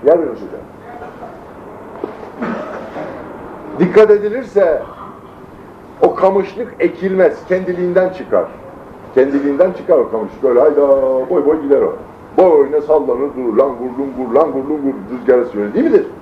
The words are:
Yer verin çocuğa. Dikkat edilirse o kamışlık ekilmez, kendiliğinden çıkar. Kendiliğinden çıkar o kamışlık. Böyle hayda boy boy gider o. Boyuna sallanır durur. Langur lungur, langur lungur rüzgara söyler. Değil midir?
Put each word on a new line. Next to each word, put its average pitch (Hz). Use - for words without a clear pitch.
Yer 165
verin 139
çocuğa. 107
Dikkat 208
edilirse 202
o -
kamışlık 196
ekilmez, 180
kendiliğinden 180
çıkar. 95
Kendiliğinden 139
çıkar 180
o 117
kamışlık. 107
Böyle 120
hayda 143
boy 165
boy 156
gider 139
o. 85
Boyuna 151
sallanır 139
durur. 120
Langur 127
lungur, 127
langur 135
lungur 139
rüzgara 123
söyler. 104
Değil 233
midir? 214